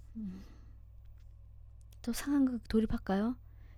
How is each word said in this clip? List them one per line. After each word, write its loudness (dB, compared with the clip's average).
음. -6
또 -2
상황극 4
돌입할까요? 4